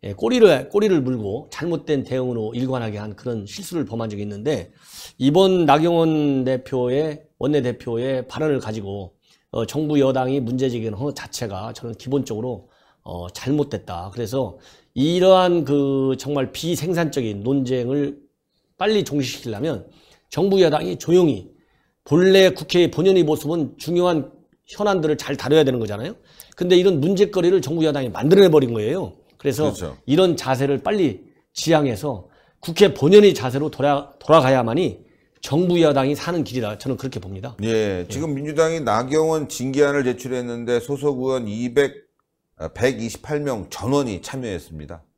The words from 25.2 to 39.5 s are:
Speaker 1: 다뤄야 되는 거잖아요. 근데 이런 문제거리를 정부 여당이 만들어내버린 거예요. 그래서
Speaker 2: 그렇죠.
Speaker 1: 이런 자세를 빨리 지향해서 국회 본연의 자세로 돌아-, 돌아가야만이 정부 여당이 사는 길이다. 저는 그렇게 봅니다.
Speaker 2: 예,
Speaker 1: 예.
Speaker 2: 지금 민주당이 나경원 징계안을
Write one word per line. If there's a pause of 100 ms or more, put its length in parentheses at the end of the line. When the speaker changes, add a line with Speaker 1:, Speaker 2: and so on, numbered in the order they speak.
Speaker 1:
다뤄야
되는
거잖아요. (420)
근데
이런
문제거리를
정부
여당이
만들어내버린
거예요. (240)
그래서
Speaker 2:
그렇죠. (100)
Speaker 1:
이런
자세를
빨리 (320)
지향해서 (320)
국회
본연의
자세로
돌아-,
돌아가야만이 (360)
정부
여당이
사는
길이다.
저는
그렇게
봅니다.
Speaker 2:
예,
Speaker 1:
예.
Speaker 2:
지금
민주당이
나경원
징계안을